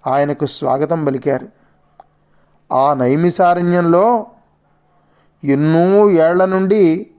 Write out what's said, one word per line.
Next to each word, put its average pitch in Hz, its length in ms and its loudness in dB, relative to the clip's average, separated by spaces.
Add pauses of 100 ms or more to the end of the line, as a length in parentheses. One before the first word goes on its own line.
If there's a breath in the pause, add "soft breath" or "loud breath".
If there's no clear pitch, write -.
ఆయనకు 143 380 -2
స్వాగతం 147 600 -4
పలికారు. 135 420 -4 (1300 soft breath)
ఆ 135 200 2
నైమిసారణ్యంలో 175 1300 0 (1160)
ఎన్నో 165 680 2
ఏళ్ల 175 360 2
నుండి 190 640 0 (120)